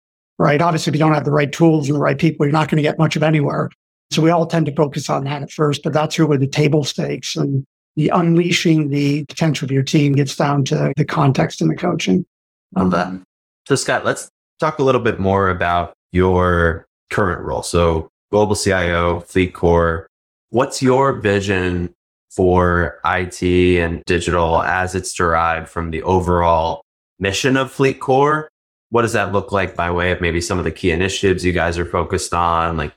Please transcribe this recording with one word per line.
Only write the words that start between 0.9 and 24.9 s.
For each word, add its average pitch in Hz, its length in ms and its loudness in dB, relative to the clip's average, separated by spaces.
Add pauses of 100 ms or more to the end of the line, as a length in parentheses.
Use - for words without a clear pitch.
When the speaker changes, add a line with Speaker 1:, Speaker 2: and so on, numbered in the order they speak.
Speaker 1:
if 135 40 0
you 151 60 2
don't 156 140 4
have 147 100 -2
the 143 80 -2
right 147 180 0
tools 156 380 2
and 147 80 0
the 143 40 0
right 143 180 0
people, 156 280 0
you're 143 60 0
not 156 160 0
gonna 156 140 0
get 151 160 0
much 156 180 2
of 151 80 0
anywhere. 151 460 0 (420)
So 156 100 0
we 156 80 4
all 170 160 2
tend 165 200 0
to 139 80 -6
focus 143 360 -2
on 143 140 -4
that 139 180 -6
at - 80 -12
first, 147 320 -2
but 160 100 -4
that's 156 260 -2
really 151 180 4
the 135 100 0
table 147 380 2
stakes 143 500 -6
and 139 300 -2 (320)
the 156 140 0
unleashing 170 800 2
the 143 340 0
potential 151 420 -2
of 127 60 -4
your 135 100 2
team 143 300 2
gets 139 240 0
down 143 300 0
to 147 300 0
the 151 80 0
context 156 560 0
and 160 80 2
the 160 60 0
coaching. 175 500 -2 (520)
Speaker 2:
Love 92 160 2
that. 87 200 -2 (540)
So 143 80 0
Scott, - 300 0
let's 127 240 -4 (320)
talk 156 180 -2
a 139 60 2
little 131 160 2
bit 113 180 -2
more 95 320 2
about 87 440 -2 (180)
your 90 760 2 (240)
current 92 340 -2
role. 62 180 -6
So 82 460 0 (220)
global 104 240 2
C 98 180 -2
I 87 200 0
O, 87 340 -2
FleetCor. 85 800 0 (440)
What's 131 300 -2
your 135 340 2
vision 95 800 -2 (380)
for 90 720 2
I 92 220 -2
T 90 560 2
and 82 240 -4
digital 85 580 0
as 90 320 -2